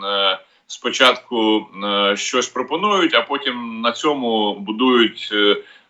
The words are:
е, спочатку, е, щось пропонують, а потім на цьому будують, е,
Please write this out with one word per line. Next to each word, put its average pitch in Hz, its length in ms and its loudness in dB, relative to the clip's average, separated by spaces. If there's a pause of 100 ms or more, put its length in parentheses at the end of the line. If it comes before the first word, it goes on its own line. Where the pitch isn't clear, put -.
е, 98 340 0 (280)
спочатку, 113 1000 0 (180)
е, 101 320 0
щось 120 320 -2
пропонують, 165 680 0
а 120 80 4
потім 123 580 -6
на 117 120 0
цьому 117 640 0
будують, 110 800 0
е, 104 240 4 (340)